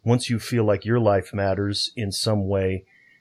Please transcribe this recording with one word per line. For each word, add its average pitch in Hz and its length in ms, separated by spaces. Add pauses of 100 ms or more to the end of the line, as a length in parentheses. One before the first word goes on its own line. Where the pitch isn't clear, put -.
once 120 260
you 120 80
feel 113 280
like 101 180
your 117 160
life 101 340
matters 101 600
in 104 160
some 104 340
way, 95 380 (380)